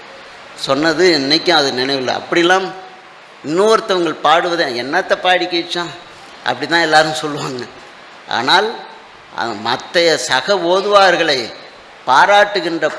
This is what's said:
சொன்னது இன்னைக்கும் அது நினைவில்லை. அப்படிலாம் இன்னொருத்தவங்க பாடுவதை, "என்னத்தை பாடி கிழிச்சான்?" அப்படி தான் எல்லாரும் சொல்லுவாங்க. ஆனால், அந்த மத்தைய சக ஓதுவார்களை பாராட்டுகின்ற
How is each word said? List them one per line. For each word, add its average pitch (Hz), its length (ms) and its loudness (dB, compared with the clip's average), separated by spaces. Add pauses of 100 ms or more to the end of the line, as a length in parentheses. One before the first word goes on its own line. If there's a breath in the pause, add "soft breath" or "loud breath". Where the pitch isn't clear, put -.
(540)
சொன்னது 156 640 0
இன்னைக்கும் 143 320 0
அது 143 220 2
நினைவில்லை. 127 460 -2
அப்படிலாம் 180 520 0 (760)
இன்னொருத்தவங்க 185 640 0
பாடுவதை, 160 720 0
"என்னத்தை 175 320 -2
பாடி 180 320 0
கிழிச்சான்?" 170 440 -6 (540)
அப்படி 123 220 -4
தான் 165 140 0
எல்லாரும் 156 340 2
சொல்லுவாங்க. 143 500 -8 (640)
ஆனால், 165 460 0 (600)
அந்த 110 360 -6
மத்தைய 165 440 0
சக 135 400 0
ஓதுவார்களை 175 1000 2 (540)
பாராட்டுகின்ற 170 920 2